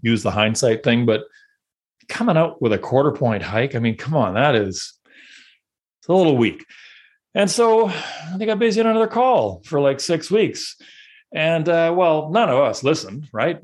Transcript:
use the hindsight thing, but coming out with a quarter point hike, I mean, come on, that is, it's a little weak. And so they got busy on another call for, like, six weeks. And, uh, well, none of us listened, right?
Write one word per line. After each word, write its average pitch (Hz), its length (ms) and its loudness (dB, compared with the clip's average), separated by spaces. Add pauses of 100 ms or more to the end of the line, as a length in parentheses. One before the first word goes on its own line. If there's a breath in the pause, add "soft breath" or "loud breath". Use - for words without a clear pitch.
use 113 180 0
the 104 80 -2
hindsight 110 540 0
thing, 117 240 2
but 110 160 0 (840 soft breath)
coming 214 300 0
out 160 240 0
with 117 100 2
a 101 60 0
quarter 139 340 0
point 113 300 -2
hike, 120 320 -4
I 120 60 -4
mean, 113 180 -2
come 143 160 -8
on, 104 220 0
that 135 180 2
is, 98 400 -4 (1080 loud breath)
it's - 60 -20
a 170 60 2
little 165 240 4
weak. 113 260 0 (680 loud breath)
And 196 160 0
so 226 420 2 (440 loud breath)
they 208 100 -6
got 214 140 -2
busy 220 200 2
on 220 60 2
another 220 220 2
call 208 580 0
for, 143 160 -2
like, 139 180 2
six 165 300 -4
weeks. 190 460 -2 (580 loud breath)
And, 160 340 -2
uh, 165 300 2
well, 156 320 2
none 208 200 0
of 131 100 2
us 123 240 0
listened, 139 500 -4
right? 143 300 -2